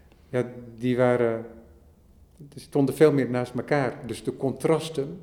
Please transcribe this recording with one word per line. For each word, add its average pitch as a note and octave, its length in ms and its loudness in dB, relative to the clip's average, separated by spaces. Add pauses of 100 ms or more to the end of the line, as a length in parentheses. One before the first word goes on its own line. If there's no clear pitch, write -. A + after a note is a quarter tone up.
(300)
ja, B2 160 -2 (340)
die B2 180 0
waren, A#2+ 480 2 (920)
die - 240 -18
stonden C#3 340 2
veel D3+ 180 8
meer B2+ 160 0
naast B2 260 -2
elkaar. B2+ 500 -2
Dus A2+ 180 -8
de - 140 -6
contrasten, D3+ 840 -2